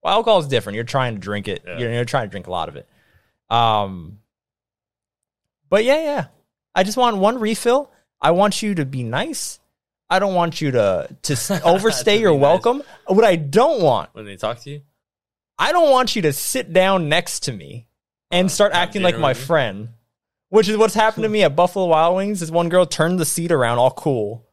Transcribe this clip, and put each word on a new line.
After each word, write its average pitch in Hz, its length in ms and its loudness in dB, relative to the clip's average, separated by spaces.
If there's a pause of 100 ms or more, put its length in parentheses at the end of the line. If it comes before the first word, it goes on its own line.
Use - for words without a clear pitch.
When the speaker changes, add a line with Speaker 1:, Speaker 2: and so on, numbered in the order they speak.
Speaker 1:
Well, 170 120 -2
alcohol 220 260 4
is 151 80 -6
different. 113 280 -2
You're 117 100 -6
trying 123 300 -2
to 101 40 -10
drink 101 280 -6
it. 101 200 -8
Speaker 2:
Yeah. 87 100 -12
Speaker 1:
You're, 117 160 -4
you're 120 120 -2
trying 120 220 -4
to 95 40 -14
drink 95 160 -12
a 87 40 -10
lot 82 180 -6
of 73 80 -18
it. - 100 -20 (640)
Um, 101 720 -2 (1500)
but 202 140 2
yeah, 277 180 2
yeah. 285 240 -4 (480)
I 190 100 2
just 208 140 -4
want 240 200 2
one 214 220 0
refill. 233 520 0 (300)
I 143 100 2
want 196 320 2
you 208 120 -2
to 156 100 -2
be 131 180 -8
nice. 147 560 -8 (500)
I 185 100 2
don't 196 140 -2
want 170 280 -2
you 147 100 -2
to, 98 380 0 (140)
to 147 100 -4
Speaker 2:
<laughs> - 0 -
Speaker 1:
s-, - 180 -4 (120)
overstay 202 520 2
Speaker 2:
To 226 60 2
Speaker 1:
your 208 100 4
Speaker 2:
be 147 60 4
nice. 139 40 2
Speaker 1:
welcome. 202 420 2 (240)
What 202 180 4
I 190 100 4
don't 208 460 2
want 123 320 2
Speaker 2:
When 107 120 -18
they 98 120 -16
talk 110 240 -6
to - 80 -18
you? 143 120 -14 (760)
Speaker 1:
I 226 120 2
don't 330 200 4
want 254 240 2
you 214 80 -4
to 151 100 0
sit - 380 -6
down 185 380 2
next 170 340 -2
to - 80 -6
me 98 360 -16 (440)
and 180 140 2
Speaker 2:
Uh, 190 40 0
Speaker 1:
start 208 240 2
Speaker 2:
have 175 140 0
Speaker 1:
acting 196 140 -8
like 180 140 0
Speaker 2:
dinner 113 80 -6
Speaker 1:
my 135 80 2
Speaker 2:
with 123 80 -4
me? 131 60 -12
Speaker 1:
friend, 117 440 -2 (600)
which 202 200 4
is 214 80 0
what's 220 160 2
happened 220 300 0
to 220 60 0
me 214 140 2
at 143 120 2
Buffalo 180 320 0
Wild 165 280 4
Wings. 202 240 -4
This 160 120 -8
one 170 180 0
girl 180 160 4
turned 175 340 0
the 160 60 0
seat 170 260 -2
around 120 280 2
all 127 120 4
cool. 117 600 -4